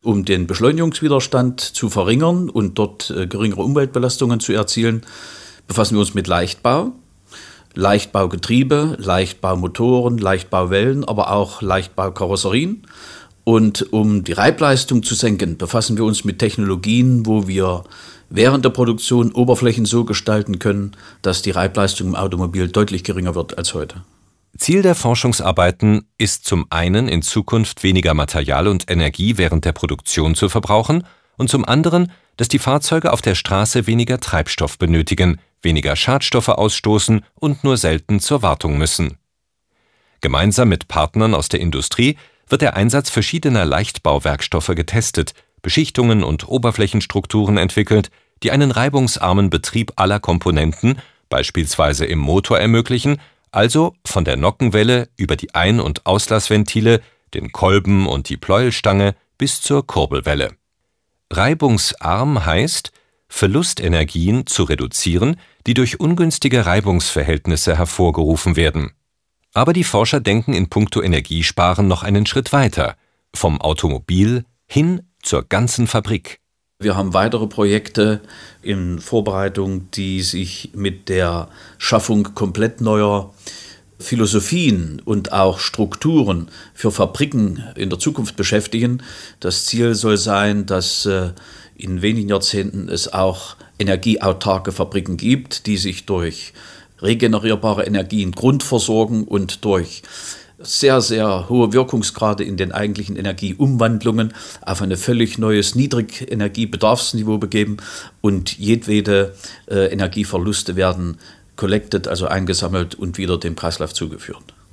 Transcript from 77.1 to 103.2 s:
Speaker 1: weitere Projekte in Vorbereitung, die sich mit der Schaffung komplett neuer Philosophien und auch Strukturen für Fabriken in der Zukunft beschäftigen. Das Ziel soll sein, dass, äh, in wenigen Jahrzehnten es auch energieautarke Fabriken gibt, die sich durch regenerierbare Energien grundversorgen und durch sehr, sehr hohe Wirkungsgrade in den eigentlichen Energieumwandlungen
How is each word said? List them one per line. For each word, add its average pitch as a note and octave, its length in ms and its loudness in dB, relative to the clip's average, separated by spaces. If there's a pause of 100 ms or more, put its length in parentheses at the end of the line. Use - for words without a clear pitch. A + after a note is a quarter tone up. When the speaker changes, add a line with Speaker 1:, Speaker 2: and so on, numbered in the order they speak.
Speaker 1:
weitere A2 320 2
Projekte G#2+ 720 0 (400)
in F2+ 380 -4
Vorbereitung, G2 920 -4
die F#2+ 280 -4
sich F2+ 540 -6
mit G2 340 -6
der E2+ 400 -2 (300)
Schaffung G#2+ 560 0
komplett G#2+ 480 -4
neuer G#2 500 0 (640)
Philosophien G#2+ 1040 0
und G2+ 300 -4
auch F#2+ 260 2
Strukturen G2+ 920 0 (240)
für - 160 0
Fabriken G#2+ 720 0 (120)
in G2 120 -4
der - 100 -4
Zukunft D3 380 -4
beschäftigen. A2+ 680 -2 (380)
Das - 240 -4
Ziel A#2 300 0
soll G#2+ 240 2
sein, G2+ 480 0
dass, F#2+ 400 -2
äh, F#2 240 0 (460)
in F2+ 260 -8
wenigen G#2+ 260 0
Jahrzehnten G2 640 -2
es - 200 -6
auch F#2+ 460 -2 (220)
energieautarke F#2+ 920 0
Fabriken F#2+ 460 -4
gibt, C3 480 -2
die G#2 140 -2
sich F2+ 260 -6
durch E2+ 480 -4 (480)
regenerierbare A2 840 0
Energien F#2+ 460 -2
grundversorgen A2+ 920 0
und G2 400 -4
durch F#2 380 -2 (560)
sehr, C3 440 2
sehr G#2 480 -2
hohe A#2 240 4
Wirkungsgrade A2 680 0
in G2 140 -6
den F#2 160 -4
eigentlichen G#2 440 -6
Energieumwandlungen A2 1160 0 (300)